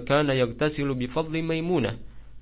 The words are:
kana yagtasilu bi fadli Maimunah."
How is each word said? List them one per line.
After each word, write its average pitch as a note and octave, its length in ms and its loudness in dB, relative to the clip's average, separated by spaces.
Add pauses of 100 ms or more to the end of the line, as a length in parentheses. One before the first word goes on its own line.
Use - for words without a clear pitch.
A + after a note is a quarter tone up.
kana C#3 320 4
yagtasilu C3+ 640 0
bi B2 80 -2
fadli D#3+ 400 -2
Maimunah." D#3+ 480 0 (480)